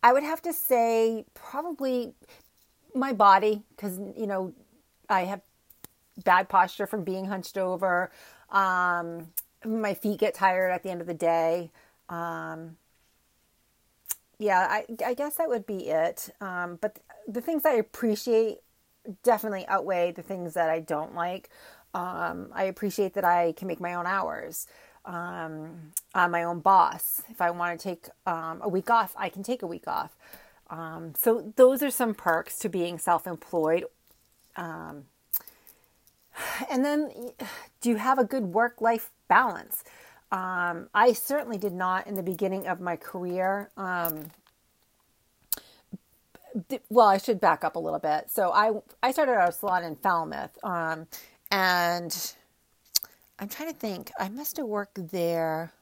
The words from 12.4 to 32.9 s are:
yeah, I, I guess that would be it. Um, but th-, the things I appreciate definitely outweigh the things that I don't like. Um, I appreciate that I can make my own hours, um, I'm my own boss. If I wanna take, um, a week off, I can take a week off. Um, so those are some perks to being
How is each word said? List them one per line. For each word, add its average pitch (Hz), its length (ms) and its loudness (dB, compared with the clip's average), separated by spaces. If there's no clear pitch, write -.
yeah, 190 300 2
I, 214 160 0
I 247 80 0
guess 285 220 -4
that 330 140 0
would 233 160 -2
be 190 240 -6
it. 165 400 0
Um, 175 400 -6
but 214 160 -4
th-, - 100 -20
the 240 140 -6
things 320 240 -2
I 311 80 4
appreciate 220 880 0
definitely 214 440 0
outweigh 180 440 0
the 175 100 -12
things 175 320 -8
that 165 160 2
I 165 100 0
don't 156 360 -4
like. 175 340 -4
Um, 175 600 -6
I 190 120 0
appreciate 190 500 -2
that 190 100 0
I 175 280 4
can 185 140 -8
make 170 120 -4
my 175 140 -6
own 175 120 -4
hours, 170 640 -4
um, 165 880 -10
I'm 175 180 4
my 170 120 0
own 170 160 -2
boss. 180 680 4
If - 120 -6
I 175 80 2
wanna 175 280 -4
take, 175 320 -8
um, 165 360 -4
a - 60 -4
week 190 220 -2
off, 226 280 2
I 190 120 -4
can 190 120 -12
take 240 220 -4
a 190 40 -6
week 170 200 -10
off. - 280 -6
Um, 165 480 -10
so 226 380 2
those 262 260 8
are 285 80 0
some 240 240 0
perks - 460 0
to 214 100 -2
being 175 300 -2